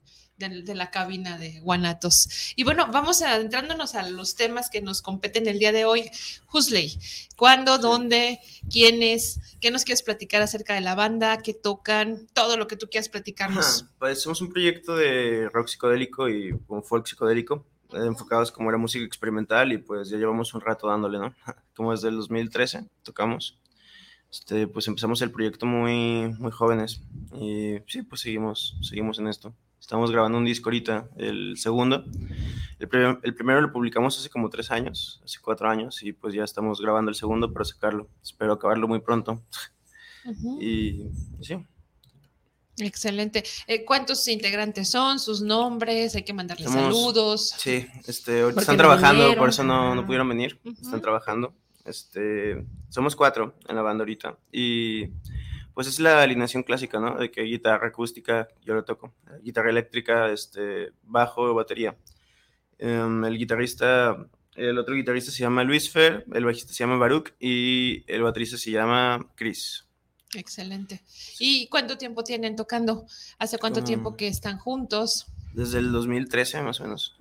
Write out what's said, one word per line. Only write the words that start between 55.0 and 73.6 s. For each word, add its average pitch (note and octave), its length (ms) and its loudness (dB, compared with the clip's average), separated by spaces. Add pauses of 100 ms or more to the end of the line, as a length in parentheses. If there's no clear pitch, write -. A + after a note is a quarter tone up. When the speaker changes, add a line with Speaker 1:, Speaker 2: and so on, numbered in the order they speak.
Speaker 2:
pues, B2+ 120 -4
es C3+ 140 -6
la D#3 220 8
alineación B2 420 2
clásica, B2 340 -4
¿no? A#2 180 -2
De A#2+ 140 -4
que - 120 -6
guitarra A2 460 0
acústica, A#2 600 -4 (160)
yo A2 100 -2
la A2 80 0
toco. A#2+ 320 -10 (280)
Guitarra A2+ 280 0
eléctrica, A#2 600 2
este, G2+ 580 -6 (140)
bajo, A#2+ 500 2
batería. A2+ 420 -2 (840)
Em, A2+ 460 0
el A2+ 140 -2
guitarrista, A#2+ 800 2 (400)
el A#2+ 220 -2
otro B2 180 -4
guitarrista B2 340 -2
se C3+ 140 -8
llama B2 180 4
Luis C#3+ 280 2
Fer, E3 420 4
el A#2+ 120 0
bajista A#2 280 -2
se - 100 -8
llama B2 140 2
Baruch C3 420 2
y B2+ 640 0 (100)
el A2 100 0
baterista A#2 360 -2
se A2+ 140 -6
llama A#2+ 640 2
Chris. - 480 -8 (520)
Speaker 1:
Excelente. F#3+ 640 -12 (380)
¿Y C4 300 2
cuánto C4 280 -2
tiempo A#3 280 -8
tienen A3+ 320 -6
tocando? A3 500 -2 (320)
¿Hace A3+ 200 -4
cuánto A3+ 220 -2